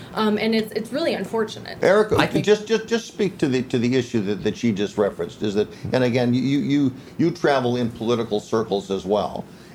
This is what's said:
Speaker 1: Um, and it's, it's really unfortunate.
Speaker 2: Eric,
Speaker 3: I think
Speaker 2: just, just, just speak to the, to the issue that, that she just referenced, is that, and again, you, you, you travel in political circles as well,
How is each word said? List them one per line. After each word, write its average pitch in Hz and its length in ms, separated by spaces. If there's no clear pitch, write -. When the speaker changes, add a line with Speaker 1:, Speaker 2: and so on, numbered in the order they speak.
Speaker 1:
Um, 214 220
and 220 160
it's, 220 200
it's - 200
really 285 220
unfortunate. 214 640
Speaker 2:
Eric, 208 340
Speaker 3:
I 139 120
think 151 180
Speaker 2:
just, 208 220
just, 220 220
just 226 180
speak - 320
to 165 80
the, 131 160
to - 160
the 120 160
issue 123 280
that, 95 200
that 104 140
she 120 160
just 98 260
referenced, 95 460
is 107 100
that, 104 140
and 127 100
again, 123 320
you, 135 240
you, 139 340
you 165 120
travel 135 460
in 123 120
political 113 520
circles 101 500
as 95 160
well, 101 380